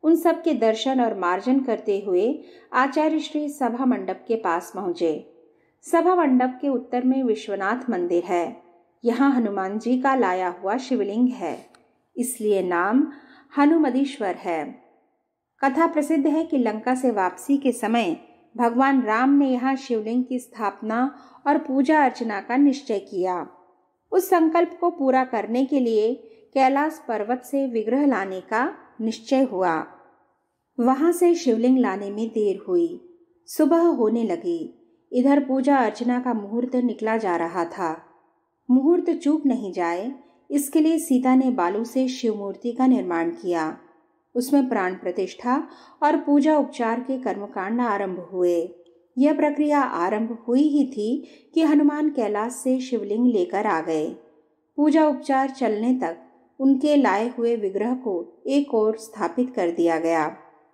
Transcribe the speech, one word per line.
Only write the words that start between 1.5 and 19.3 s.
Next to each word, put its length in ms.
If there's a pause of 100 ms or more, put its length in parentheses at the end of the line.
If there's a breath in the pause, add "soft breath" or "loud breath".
करते 480
हुए 360 (300 loud breath)
आचार्य 460
श्री 300
सभा 360
मंडप 420
के 80
पास 400
पहुंचे। 540 (640)
सभा 240
मंडप 460
के 80
उत्तर 340
में 200
विश्वनाथ 680
मंदिर 340
है। 400 (420)
यहाँ 260
हनुमान 480
जी 220
का 140
लाया 340
हुआ 280
शिवलिंग 520
है, 360 (520)
इसलिए 460
नाम 480 (460 loud breath)
हनुमदीश्वर 760
है। 460 (840)
कथा 240
प्रसिद्ध 400
है 180
कि 120
लंका 380
से 160
वापसी 460
के 140
समय 460 (400)
भगवान 440
राम 280